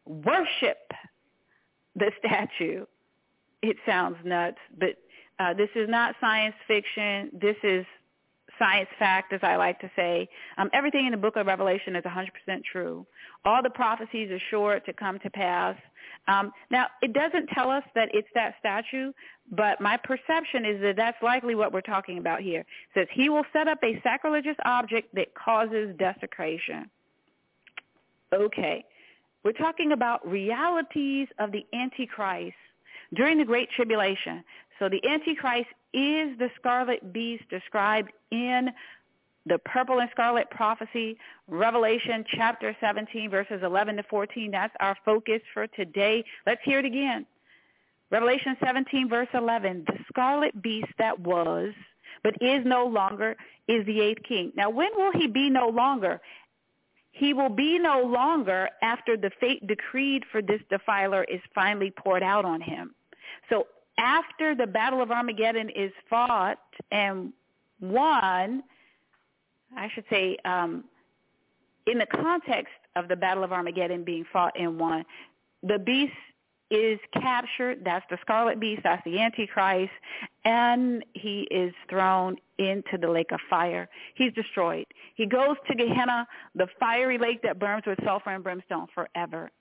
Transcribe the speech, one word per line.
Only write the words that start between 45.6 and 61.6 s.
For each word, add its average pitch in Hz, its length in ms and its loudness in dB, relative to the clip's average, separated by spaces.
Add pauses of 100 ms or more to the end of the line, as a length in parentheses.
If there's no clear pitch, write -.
today. 202 560 0 (200)
Let's 233 200 0
hear 277 160 2
it 269 40 2
again. 262 400 -2 (840)
Revelation 247 520 2
seventeen, 262 460 0
verse 240 240 0
eleven, 220 540 0
"The - 120 -2 (100)
scarlet - 520 0
beast 220 380 -4
that 220 220 0
was, 170 520 0 (520)
but 214 180 2
is 254 240 4
no 247 180 4
longer, 208 520 0 (320)
is 220 180 2
the 214 140 2
eighth 214 240 0
king." 190 320 -4
Now, 202 120 2
when 285 280 0
will 392 160 4
he 339 160 2
be 269 200 2
no 254 200 4
longer? 226 520 2 (920)
He 285 200 2
will 269 160 2
be 285 300 2
no 294 240 4
longer 240 640 2 (140)
after 226 340 0
the 196 140 -2 (100)
fate 254 260 0
decreed 262 640 -2
for 220 120 -2
this 208 260 0
defiler 196 560 0
is 180 160 -6 (140)
finally 196 360 2